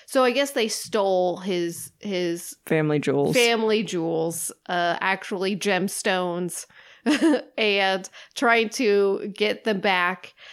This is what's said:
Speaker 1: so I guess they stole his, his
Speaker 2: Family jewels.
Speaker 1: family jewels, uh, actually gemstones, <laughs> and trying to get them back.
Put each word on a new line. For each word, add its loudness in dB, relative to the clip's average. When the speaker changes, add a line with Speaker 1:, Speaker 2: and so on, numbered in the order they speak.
Speaker 1:
so 2
I 4
guess -2
they 0
stole 0
his, -4
his -4
Speaker 2:
Family 2
jewels. 2
Speaker 1:
family 4
jewels, -2
uh, 0
actually -2
gemstones, -2
<laughs> -
and 2
trying 2
to 2
get -2
them 0
back. 0